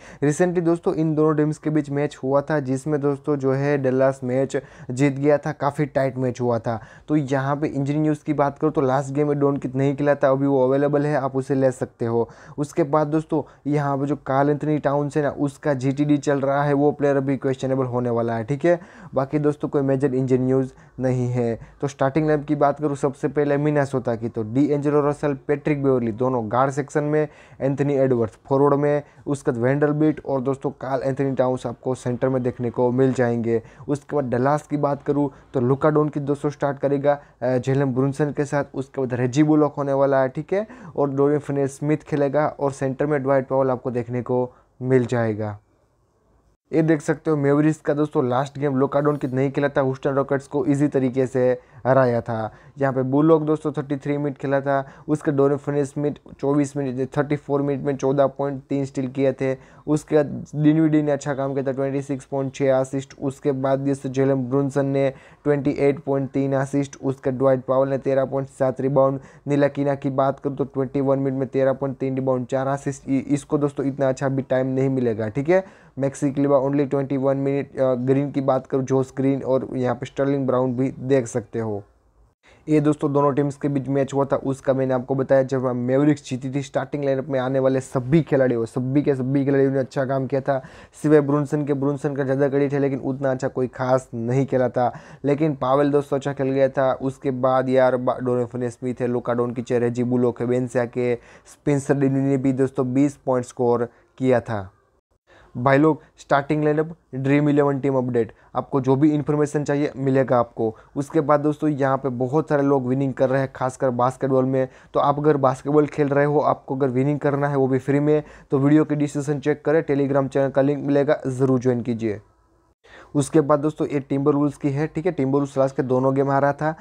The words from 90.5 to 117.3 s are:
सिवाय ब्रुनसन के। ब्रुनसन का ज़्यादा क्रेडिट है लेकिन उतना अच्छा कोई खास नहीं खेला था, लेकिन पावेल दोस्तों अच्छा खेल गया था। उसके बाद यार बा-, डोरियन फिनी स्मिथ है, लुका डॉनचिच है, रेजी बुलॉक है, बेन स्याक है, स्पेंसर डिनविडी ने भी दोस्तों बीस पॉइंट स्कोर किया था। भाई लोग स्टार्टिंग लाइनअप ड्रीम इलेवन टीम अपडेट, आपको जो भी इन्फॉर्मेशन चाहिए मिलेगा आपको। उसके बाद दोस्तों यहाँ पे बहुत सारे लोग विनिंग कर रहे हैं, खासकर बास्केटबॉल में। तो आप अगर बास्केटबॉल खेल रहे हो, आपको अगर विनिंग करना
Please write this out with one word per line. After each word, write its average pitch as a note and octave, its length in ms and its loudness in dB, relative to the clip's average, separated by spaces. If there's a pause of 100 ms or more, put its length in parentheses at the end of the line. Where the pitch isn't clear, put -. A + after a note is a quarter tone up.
सिवाय D3+ 180 6
ब्रुनसन D3 440 0
के। C#3+ 80 -2
ब्रुनसन C#3 420 -2
का C#3 80 -2
ज़्यादा C3+ 260 2
क्रेडिट C#3 240 0
है C#3+ 60 0
लेकिन C3+ 200 0
उतना C3 320 -2
अच्छा C3 160 -2
कोई B2+ 200 -2
खास C3 460 0
नहीं B2 320 0
खेला B2+ 240 0
था, B2 220 0 (340)
लेकिन D3 300 0
पावेल C3+ 360 2
दोस्तों C#3+ 260 0
अच्छा C#3 160 -4
खेल C3+ 180 -2
गया C3+ 180 2
था। C3 240 2
उसके C3+ 380 -4
बाद C3 380 0
यार B2+ 280 4
बा-, B2 240 -2
डोरियन B2 260 0
फिनी B2 220 -6
स्मिथ B2 320 -8
है, B2 60 -2
लुका B2 260 -2
डॉनचिच A#2+ 380 -4
है, B2 80 2
रेजी A#2+ 240 0
बुलॉक B2 380 0
है, A#2 60 -2
बेन B2 200 0
स्याक A#2+ 300 -2
है, B2 180 0 (300)
स्पेंसर C#3+ 480 -2
डिनविडी C3+ 340 2
ने C#3 100 2
भी C3+ 160 0
दोस्तों B2+ 400 -2
बीस C#3 320 2
पॉइंट B2+ 200 0
स्कोर A#2+ 440 0 (280)
किया B2+ 220 2
था। G#2 320 -6 (840)
भाई C3+ 200 4
लोग D3+ 240 2 (160)
स्टार्टिंग D3+ 460 0
लाइनअप D#3 320 0 (200)
ड्रीम C#3+ 340 2
इलेवन C#3+ 300 2
टीम C3+ 160 0
अपडेट, B2 360 0 (240)
आपको C3 260 -2
जो C3 140 2
भी D3+ 160 4
इन्फॉर्मेशन D3 520 -2
चाहिए C#3+ 340 -2
मिलेगा C3 420 2
आपको। A2+ 360 -2 (200)
उसके C#3+ 260 0
बाद D3 180 2
दोस्तों D3+ 300 0
यहाँ C3+ 280 0
पे C3+ 120 -6
बहुत C3 400 -2
सारे C#3+ 140 2
लोग C#3 240 2
विनिंग C3 260 0
कर C3 160 2
रहे C3+ 120 0
हैं, C3 140 -4
खासकर C3 340 -2
बास्केटबॉल C3 560 2
में। C3 220 0 (260)
तो C#3+ 60 0
आप C#3 200 2
अगर D3 180 2
बास्केटबॉल C#3 500 2
खेल C#3+ 200 -2
रहे C#3 180 2
हो, D3 140 2
आपको C3 360 0
अगर C3+ 120 0
विनिंग C3+ 320 0
करना C#3+ 280 0